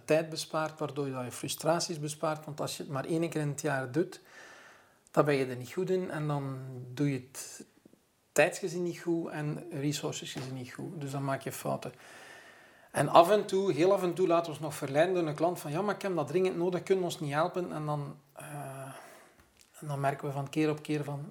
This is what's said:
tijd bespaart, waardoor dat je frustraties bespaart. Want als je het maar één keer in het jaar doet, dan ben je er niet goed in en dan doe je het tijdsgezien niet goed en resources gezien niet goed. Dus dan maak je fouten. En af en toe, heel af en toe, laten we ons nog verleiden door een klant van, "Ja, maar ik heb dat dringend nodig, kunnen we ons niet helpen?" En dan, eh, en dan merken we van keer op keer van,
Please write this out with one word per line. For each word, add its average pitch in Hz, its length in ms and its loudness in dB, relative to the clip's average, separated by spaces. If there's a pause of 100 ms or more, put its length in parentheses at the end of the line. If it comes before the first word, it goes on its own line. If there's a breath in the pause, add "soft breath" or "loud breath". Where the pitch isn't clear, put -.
tijd 160 260 6
bespaart, 156 480 -4
waardoor 139 320 -4
dat 127 140 -4
je 117 80 -6
frustraties 160 680 0
bespaart. 151 440 -4
Want 147 160 -10
als 143 160 -4
je 180 60 -8
het 170 100 -8
maar 135 120 -2
één 165 260 0
keer 156 100 -2
in 151 80 0
het 143 120 -4
jaar 131 320 -2
doet, 160 280 0 (880 loud breath)
dan 151 140 6
ben 147 100 4
je 135 120 4
er 127 100 -4
niet 127 160 -10
goed 185 180 -2
in 185 200 0
en 151 160 -2
dan 139 320 -2 (360)
doe 143 180 2
je 127 200 -4
het - 320 -14 (680)
tijdsgezien 170 500 4
niet 170 180 -4
goed 170 300 0
en 151 400 -4
resources 147 600 -2
gezien 131 220 -8
niet 127 180 -10
goed. 151 280 -8
Dus 139 100 -6
dan 139 140 -4
maak 139 180 0
je 131 100 -6
fouten. 139 400 -4 (1000 loud breath)
En 143 180 2
af 170 220 10
en 214 160 6
toe, 190 260 2
heel 170 200 6
af 190 100 2
en 175 120 0
toe, 180 120 2
laten 170 180 4
we 160 60 -6
ons 147 100 -8
nog 156 140 -6
verleiden 156 400 2
door 175 120 2
een 147 80 -2
klant 165 260 0
van, 151 100 -8
"Ja, 165 120 0
maar 202 120 0
ik - 80 -10
heb 190 120 -2
dat 151 120 0
dringend 180 300 2
nodig, 170 260 0
kunnen 185 220 2
we 170 60 0
ons 151 100 -8
niet 147 120 -2
helpen?" 180 400 0
En 151 140 -4
dan, 147 300 -4 (160)
eh, - 120 -16 (1400 loud breath)
en 160 60 -10
dan 139 140 -4
merken 139 260 0
we 143 60 -4
van 139 160 -4
keer 156 220 2
op 151 120 -2
keer 151 220 -2
van, 143 260 -6